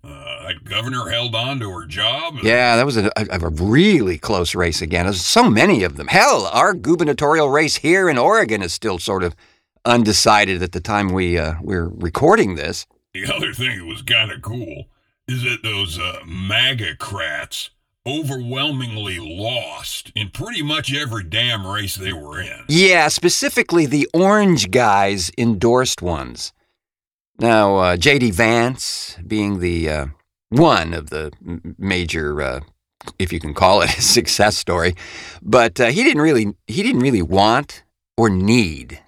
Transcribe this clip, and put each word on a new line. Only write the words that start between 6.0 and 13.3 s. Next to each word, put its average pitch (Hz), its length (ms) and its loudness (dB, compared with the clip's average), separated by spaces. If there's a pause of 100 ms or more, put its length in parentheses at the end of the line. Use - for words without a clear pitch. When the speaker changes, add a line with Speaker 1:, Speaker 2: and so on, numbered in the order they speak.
Speaker 2:
Hell, 180 460 4
our 165 200 4
gubernatorial 151 760 2
race 147 260 2
here 180 340 2
in 139 80 0
Oregon 131 440 0
is 87 100 -6
still 95 280 -4
sort 95 240 -2
of 87 120 -2 (480)
undecided 104 800 4
at 87 80 -4
the 87 80 -6
time 101 300 -2
we, 90 280 0
uh, 80 240 -2
we're 87 280 -4
recording 92 640 2
this. 76 300 -8 (280)
Speaker 1:
The - 200 -10